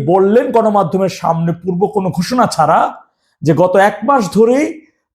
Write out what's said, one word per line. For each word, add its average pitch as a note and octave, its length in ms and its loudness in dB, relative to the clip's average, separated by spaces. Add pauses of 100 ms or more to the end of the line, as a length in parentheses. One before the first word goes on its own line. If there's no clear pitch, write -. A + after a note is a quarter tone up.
বললেন G3+ 460 2
গণমাধ্যমের G3+ 560 0
সামনে E3 440 -4
পূর্ব F3+ 340 -4
কোনো F#3+ 240 -4
ঘোষণা A#3 360 -2
ছাড়া, E3 560 0 (400)
যে C#3+ 120 2
গত F3+ 220 2
এক G3+ 280 2
মাস B3+ 300 0
ধরেই B3+ 520 0 (280)